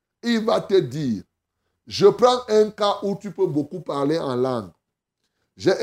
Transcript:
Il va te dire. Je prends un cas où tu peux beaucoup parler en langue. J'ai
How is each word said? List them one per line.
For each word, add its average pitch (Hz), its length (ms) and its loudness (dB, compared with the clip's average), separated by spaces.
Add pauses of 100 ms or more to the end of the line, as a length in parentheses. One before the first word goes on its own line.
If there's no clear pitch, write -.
(220)
Il 233 220 0
va 208 160 2
te 190 180 2
dire. 127 440 -2 (640)
Je 123 200 2
prends 247 420 4
un 214 220 4
cas 202 320 -2
où 202 140 -2
tu 196 140 -12
peux 190 160 -2
beaucoup 151 340 -4
parler 143 380 -2
en 139 180 -4
langue. 123 340 -4 (840)
J'ai 131 160 0 (100)